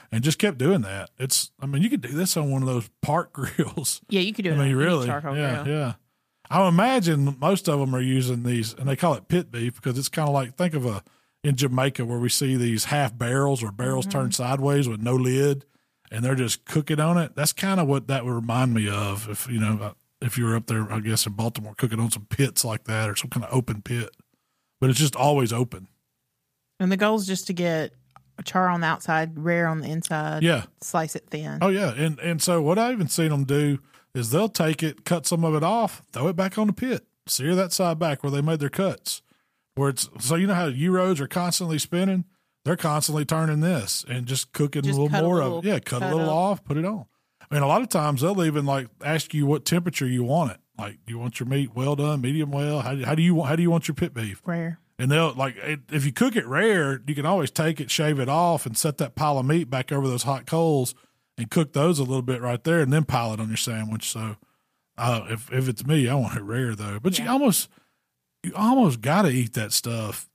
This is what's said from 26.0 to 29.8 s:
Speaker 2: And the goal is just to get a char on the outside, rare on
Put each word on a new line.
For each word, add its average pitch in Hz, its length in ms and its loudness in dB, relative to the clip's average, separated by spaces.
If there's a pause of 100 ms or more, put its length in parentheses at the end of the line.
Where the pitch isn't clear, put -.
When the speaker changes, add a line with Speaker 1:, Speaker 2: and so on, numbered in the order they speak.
Speaker 2:
And 185 100 2
the 196 60 2
goal 208 200 2
is 202 100 -2
just 190 220 -4
to 196 40 -4
get 165 400 -2 (460)
a 196 40 -14
char 185 260 2
on 175 120 0
the 165 60 0
outside, 160 520 -2
rare 170 300 0
on 160 120 -2